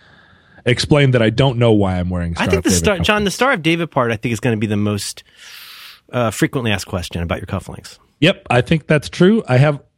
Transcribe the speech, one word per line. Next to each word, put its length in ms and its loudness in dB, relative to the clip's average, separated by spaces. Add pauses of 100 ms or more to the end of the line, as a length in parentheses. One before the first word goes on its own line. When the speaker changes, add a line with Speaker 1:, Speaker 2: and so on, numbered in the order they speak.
(680)
Speaker 1:
explain 460 2
that 100 2
I 80 2
don't 260 0
know 160 2
why 280 0
I'm 100 -4
wearing 220 -4
Speaker 2:
I 20 -6
Speaker 1:
Star 140 -4
Speaker 2:
think 100 2
Speaker 1:
of 60 -4
Speaker 2:
the 60 0
Speaker 1:
David 140 2
Speaker 2:
Star, 140 0
John, 240 0
the 80 -2
Speaker 1:
cufflinks. 40 -6
Speaker 2:
Star 180 0
of 100 -4
David 300 0
part, 180 0
I 60 -2
think, 160 -4
is 80 -4
gonna 160 0
be 100 -2
the 100 -2
most, 460 -4 (880)
uh, 200 0
frequently 400 -2
asked 160 -4
question 340 -6
about 160 -4
your 80 -12
cufflinks. 520 -10 (200)
Speaker 1:
Yep, 320 0
I 100 2
think 280 -2
that's 200 0
true. 400 2
I 100 4
have, 220 2 (180)